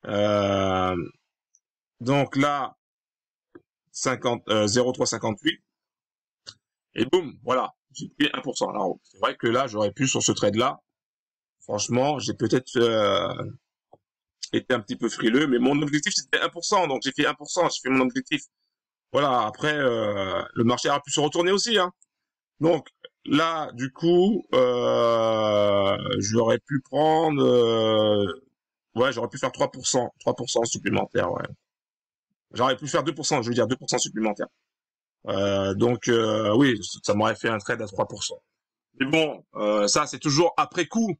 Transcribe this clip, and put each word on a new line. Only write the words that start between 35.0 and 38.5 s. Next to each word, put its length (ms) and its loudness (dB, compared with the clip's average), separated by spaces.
Euh, 480 0
donc, 340 0
euh, 460 2
oui, 240 4
ça 120 0
m'aurait 220 0
fait 120 -4
un 100 -2
trade 240 -6
à 40 -8
trois 200 -4
pour 180 -12
cent. 180 -10